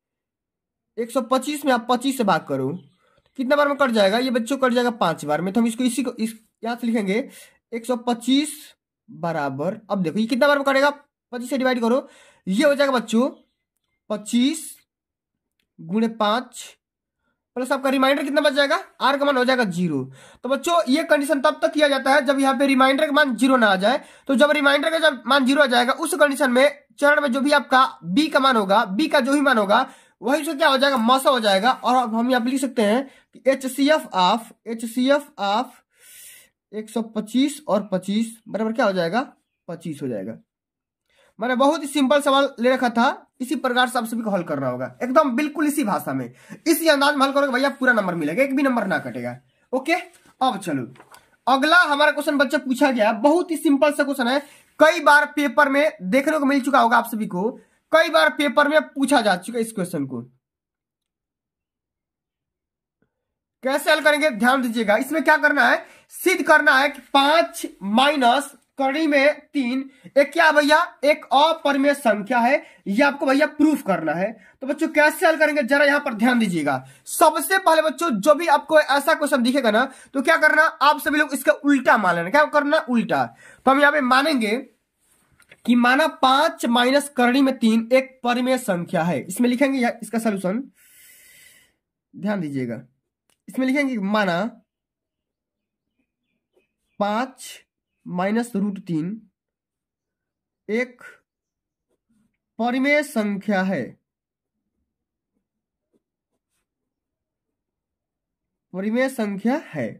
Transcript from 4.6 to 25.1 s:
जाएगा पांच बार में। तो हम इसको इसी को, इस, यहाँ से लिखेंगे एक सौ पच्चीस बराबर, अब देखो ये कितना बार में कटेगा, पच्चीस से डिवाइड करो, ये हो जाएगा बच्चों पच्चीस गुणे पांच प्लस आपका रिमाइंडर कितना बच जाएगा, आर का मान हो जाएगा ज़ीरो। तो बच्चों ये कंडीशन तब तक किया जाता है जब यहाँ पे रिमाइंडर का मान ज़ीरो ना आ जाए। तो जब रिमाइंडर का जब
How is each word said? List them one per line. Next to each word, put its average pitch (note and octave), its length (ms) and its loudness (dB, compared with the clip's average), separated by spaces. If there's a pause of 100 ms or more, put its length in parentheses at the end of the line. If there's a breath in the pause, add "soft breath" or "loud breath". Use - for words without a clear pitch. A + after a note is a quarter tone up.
जाएगा A#3+ 180 0
पांच E3 340 -4
बार D3+ 160 -2
में। F#3+ 120 -4
तो A#3 80 2
हम A#3 60 2
इसको A3+ 160 -4
इसी B3 200 -2
को, B3 100 -6
इस, A3 200 -6 (300)
यहाँ A#3 120 -6
से A#3+ 120 -8
लिखेंगे G#3+ 300 -2 (560 loud breath)
एक A3+ 120 -10
सौ B3 120 -2
पच्चीस B3 560 -2 (560)
बराबर, D#3 680 -6 (100)
अब G3 140 -2
देखो D#3+ 160 -4
ये A3 80 0
कितना C4+ 200 2
बार C#4+ 100 4
में C#4 80 -4
कटेगा, C#4 240 2 (440)
पच्चीस B3 160 -10
से C#4+ 80 -4
डिवाइड B3+ 240 -2
करो, A#3+ 260 0 (400 soft breath)
ये G3+ 160 0
हो C#4+ 120 4
जाएगा C#4 180 0
बच्चों A#3+ 360 0 (800)
पच्चीस A#3+ 540 -2 (1160)
गुणे G3 300 -2
पांच A3+ 540 -4 (920)
प्लस B3+ 160 -6
आपका C4+ 180 -2
रिमाइंडर C#4 340 2
कितना C#4 180 -2
बच C#4+ 120 2
जाएगा, C#4+ 260 0 (220)
आर C4 160 0
का C#4 80 -2
मान C#4 120 0
हो B3 80 2
जाएगा B3 200 0
ज़ीरो। E3 380 -4 (400 loud breath)
तो B3+ 60 -6
बच्चों E4 300 0 (100)
ये D4+ 160 0
कंडीशन C#4+ 360 0
तब D4+ 200 0
तक D#4+ 120 0
किया D4+ 140 2
जाता C4+ 260 2
है C#4+ 120 2
जब C4+ 140 0
यहाँ C4+ 160 2
पे C#4 120 0
रिमाइंडर C4+ 380 2
का D4 80 -2
मान C#4 220 2
ज़ीरो C4 220 2
ना A3 100 4
आ F#3+ 100 2
जाए। A#3 240 0 (260 loud breath)
तो C#4 80 0
जब D4 180 4
रिमाइंडर D4 380 2
का D#4+ 80 -2
जब D4+ 280 0